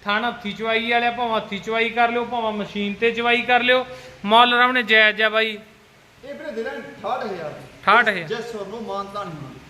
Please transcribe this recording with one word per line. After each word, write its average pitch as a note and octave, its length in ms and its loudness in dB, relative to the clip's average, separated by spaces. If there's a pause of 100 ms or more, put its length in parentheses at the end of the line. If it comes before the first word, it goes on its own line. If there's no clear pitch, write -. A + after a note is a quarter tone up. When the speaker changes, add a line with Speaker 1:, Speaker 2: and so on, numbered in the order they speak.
Speaker 1:
ਥਣ G#3+ 220 0
ਹੱਥੀ G#3 240 -8
ਚਵਾਈ A3+ 400 -2
ਵਾਲਿਆ, A#3+ 200 2
ਭਾਵੇਂ A#3 240 -2
ਹੱਥੀ G#3 240 -4
ਚਵਾਈ A3+ 300 -2
ਕਰ A#3 200 2
ਲਿਓ, A#3+ 160 -2
ਭਾਵੇਂ A#3 260 -2
ਮਸ਼ੀਨ G3+ 420 -4
ਤੇ A#3 180 0
ਚਵਾਈ A#3 300 0
ਕਰ A#3+ 220 2
ਲਿਓ। B3+ 220 2 (400)
ਮੁੱਲ A#3 280 8
ਰਮਣੇ B3 300 4
ਜਾਇਜ਼ G#3+ 380 4
ਆ A3 80 4
ਬਾਈ। A3 280 0 (680)
Speaker 2:
ਇਹ C#4+ 80 -12
ਵੀਰੇ D4+ 180 -12
ਦੇ A3+ 120 -6
ਲੈਣ C#4 160 -8
ਅਠਾਹਠ A#3 460 -8
ਹਜ਼ਾਰ F3 240 -8
ਦੀ। - 320 -18
Speaker 1:
ਅਠਾਹਠ A3 280 4
ਹਜ਼ਾਰ? F3+ 180 -4
Speaker 2:
ਜੈਸ A3 280 -8
ਔਰ G3+ 120 -10
ਨੋ, A3 140 -12
ਮਾਨਤਾਨ G3 460 -8
ਨਹੀਂ D#3+ 100 -12
ਹੋਣਾ। C3 220 -16 (100)